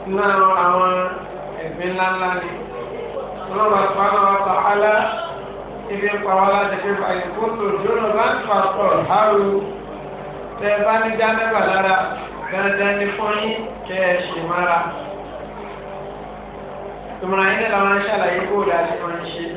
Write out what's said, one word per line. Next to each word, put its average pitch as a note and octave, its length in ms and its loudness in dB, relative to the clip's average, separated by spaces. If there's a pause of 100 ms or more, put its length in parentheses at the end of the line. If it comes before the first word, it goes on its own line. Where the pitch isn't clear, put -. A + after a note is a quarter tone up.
náà G3 300 2 (220)
àwọn F#3 380 4 (640)
ẹ̀gbẹ́ E3 280 -6
ńlá F#3 220 0
ńlá F#3 240 0
ni. F3+ 160 -4 (960)
Ọlọ́run G3 360 2
subhanahu G3 420 2
wa G3 180 4
ta'ala G3+ 500 4 (960)
ibi G3+ 200 -2
ń G#3 100 0
pa G3+ 160 -2
wá F#3+ 160 6
láti G3 260 2
fi G3+ 160 -4
báyìí F3+ 400 -2
kó A3 160 -2
tó G#3+ 180 -2 (140)
jóná A3 340 0
bá A3+ 120 4
ń A3 160 0
fa G#3 160 2 (100)
pọ̀ G3 200 2 (160)
hárù. G3+ 440 4 (1040)
Tẹ́ G#3 160 -2
ẹ G#3 140 2
bá A3 140 4
ní A3+ 200 2
jánábà A3 420 2
lára, F#3+ 360 4 (520)
dandan G3+ 480 0
ni G3+ 100 0
fún G3+ 280 -2
yín A3 240 -2 (240)
kẹ́ F#3 180 -6
ẹ F3+ 200 4
ṣe F3 240 -6
mára. F3 360 2 (2500)
Ìmọ̀ràn F#3+ 300 2
yín G#3+ 120 0
náà A3+ 80 0
làwọn G3 300 4
ṣàlàyé F#3 420 0
bó G3 240 0
la F3 120 2
ṣe E3+ 200 0
máa E3+ 200 -6
ń E3+ 80 -8
ṣe. E3+ 200 -8 (100)